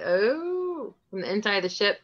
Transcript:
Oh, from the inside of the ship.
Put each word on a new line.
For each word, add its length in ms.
Oh, 920
from 120
the 80
inside 280
of 60
the 60
ship. 340